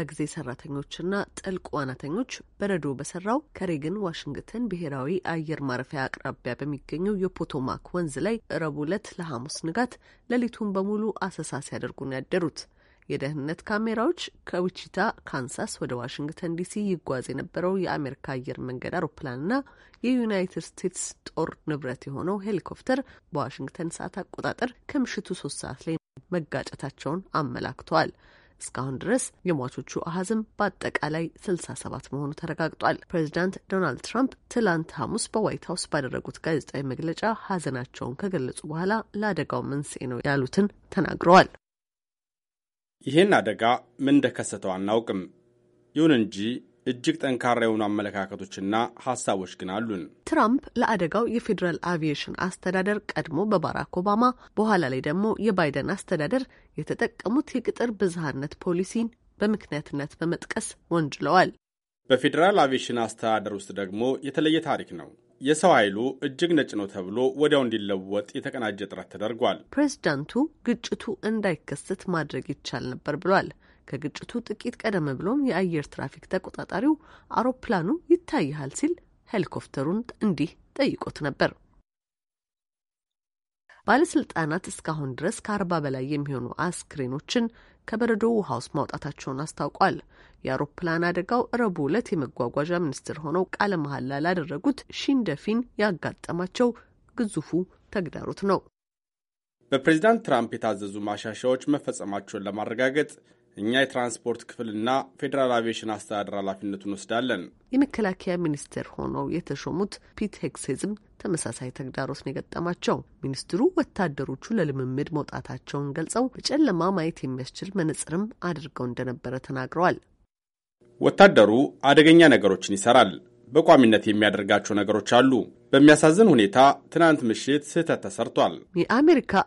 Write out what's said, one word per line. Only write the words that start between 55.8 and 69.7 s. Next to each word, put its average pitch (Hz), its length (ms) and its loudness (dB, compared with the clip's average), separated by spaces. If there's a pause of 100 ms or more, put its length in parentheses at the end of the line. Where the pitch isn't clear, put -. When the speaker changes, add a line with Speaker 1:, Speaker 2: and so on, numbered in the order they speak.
Speaker 1:
አስተዳደር 190 520 -2 (320)
የተጠቀሙት - 760 -2
የቅጥር 240 400 -2
ብዝሃነት 165 640 -2
ፖሊሲን 190 500 -2 (300)
በምክንያትነት 180 760 -4
በመጥቀስ - 540 -4 (220)
ወንጅለዋል። 165 600 4 (600)
Speaker 2:
በፌዴራል 147 480 6
አቪዬሽን 131 400 2
አስተዳደር 107 560 0
ውስጥ 98 200 -10
ደግሞ 98 280 -4 (200)
የተለየ 156 400 2
ታሪክ 113 300 -2
ነው። 76 160 -12 (320)
የሰው 156 320 6
ኃይሉ 104 240 6 (260)
እጅግ 143 300 0
ነጭ 135 200 2
ነው 104 160 -4
ተብሎ 98 300 -6 (180)
ወዲያው 143 260 4
እንዲለወጥ 101 720 -2
የተቀናጀ 107 540 -6
ጥረት 92 240 -12
ተደርጓል። 107 480 0 (120)